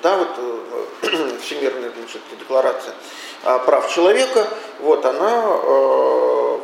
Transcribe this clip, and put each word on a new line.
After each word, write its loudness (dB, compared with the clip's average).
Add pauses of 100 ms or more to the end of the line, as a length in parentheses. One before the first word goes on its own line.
да, 2
вот, 0 (720)
э, -2
<clears throat> -12
Всемирная, -4
значит, -14 (180)
декларация, 0 (500)
а, 4
прав 2
человека, 4 (320)
вот, 2
она, 2
э, 2